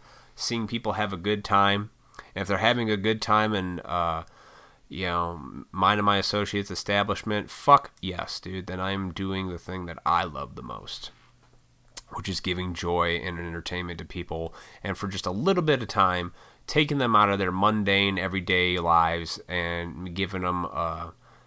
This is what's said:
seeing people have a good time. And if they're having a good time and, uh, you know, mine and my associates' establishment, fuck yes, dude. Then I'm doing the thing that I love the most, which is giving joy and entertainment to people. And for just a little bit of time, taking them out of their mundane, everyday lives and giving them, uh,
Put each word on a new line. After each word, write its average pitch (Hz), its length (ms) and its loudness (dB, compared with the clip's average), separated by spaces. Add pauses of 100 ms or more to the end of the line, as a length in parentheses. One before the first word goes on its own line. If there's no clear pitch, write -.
(340)
seeing 117 320 -2
people 110 260 -2
have 104 200 -2
a 95 60 -6
good 101 260 -2
time. 101 460 4 (440)
And 98 60 -4
if 90 80 -4
they're 98 80 2
having 113 340 2
a 107 60 2
good 110 240 0
time 107 320 2
and, 92 320 -2
uh, 82 380 -2 (680)
you - 160 -8
know, 85 680 -4
mine 95 260 4
and 104 80 2
my 101 100 4
associates' 101 540 -2
establishment, 101 800 -2
fuck - 400 4 (100)
yes, 90 380 -6
dude. 92 300 -8
Then 92 100 -4
I'm 95 340 -2
doing 95 360 -4
the 87 100 -6
thing 90 280 -8
that 85 200 -10
I 85 160 2
love 71 320 -8
the 65 80 -12
most, 57 480 -12 (1000)
which - 160 -8
is 90 100 -2
giving 90 340 -4
joy 85 440 0
and 85 200 -6
entertainment 85 640 -6
to 82 60 -10
people. 82 500 -8 (300)
And 98 120 -4
for 98 120 -4
just 92 180 -6
a 92 60 -2
little 165 320 2
bit 139 180 2
of 101 60 -8
time, 90 440 2 (360)
taking 151 300 2
them 120 180 4
out 104 140 8
of 98 100 2
their 92 100 2
mundane, 98 680 4
everyday 90 640 2
lives 85 680 2
and 85 680 -4
giving 92 280 -2
them, 90 280 0
uh, 82 400 -4 (360)